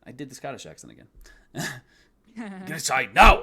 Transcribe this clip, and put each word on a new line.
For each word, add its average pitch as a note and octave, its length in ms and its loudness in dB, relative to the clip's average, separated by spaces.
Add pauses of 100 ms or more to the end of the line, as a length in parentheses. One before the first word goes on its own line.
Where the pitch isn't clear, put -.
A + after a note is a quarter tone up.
I F2+ 60 -18
did C3+ 180 -14
the C3 60 -20
Scottish C#3 300 -12
accent C#2+ 280 -20
again. - 140 -20 (480)
<laughs> D#3+ 80 -8 (720)
Get G3 360 -14
inside C3 420 -4
now! G#3 300 8